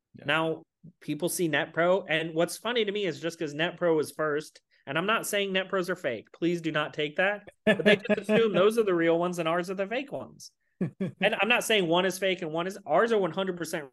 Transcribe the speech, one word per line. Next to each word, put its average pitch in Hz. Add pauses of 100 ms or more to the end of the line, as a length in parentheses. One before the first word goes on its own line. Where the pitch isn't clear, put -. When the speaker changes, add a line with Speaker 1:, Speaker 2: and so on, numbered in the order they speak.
(180)
Speaker 1:
Yeah. -
Speaker 2:
Now, 160 (400)
people 151
see 170
Net 156
Pro, 180
and 160
what's 170
funny 226
to 196
me 208
is 143
just 165
'cause 151
Net 165
Pro 170
was 147
first, 151 (240)
and 139
I'm 175
not 214
saying 202
Net 190
Pros 185
are 175
fake. 113
Please 170
do 160
not 151
take 151
that. 202 (160)
But 196
they 208
just -
Speaker 1:
<laughs> 208
Speaker 2:
assume 220
those 208
are 226
the 185
real 165
ones 175
and 165
ours 175
are 196
the 196
fake 247
ones. 110 (260)
Speaker 1:
<laughs> 160 (320)
Speaker 2:
And 220
I'm 202
not 226
saying 208
one 175
is 185
fake 185
and 156
one 170
is, 196
ours 190
are 226
one 185
hundred 185
percent 160